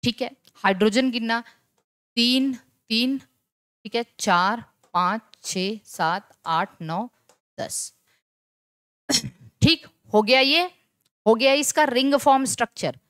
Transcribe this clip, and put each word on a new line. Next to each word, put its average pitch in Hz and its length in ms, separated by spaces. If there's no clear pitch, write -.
ठीक 240 180
है। 233 80
हाइड्रोजन 214 460
गिनना 226 320
तीन, 262 360
तीन, 254 280
ठीक - 760
है, 233 100
चार, 202 460
पाँच, 180 280
छः, 196 440
सात, 175 420
आठ, 170 340
नौ, 170 260
दस, - 320
ठीक 320 240
हो 208 100
गया। 254 180
ये 320 300
हो 220 80
गया 269 200
इसका 294 300
रिंग 269 320
फॉर्म 269 300
स्ट्रक्चर। - 500